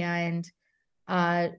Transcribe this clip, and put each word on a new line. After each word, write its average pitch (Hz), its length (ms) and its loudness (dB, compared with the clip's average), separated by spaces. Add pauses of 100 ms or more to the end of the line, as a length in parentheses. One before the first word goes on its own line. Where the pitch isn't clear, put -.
and, 170 500 -2 (560)
uh, 175 520 2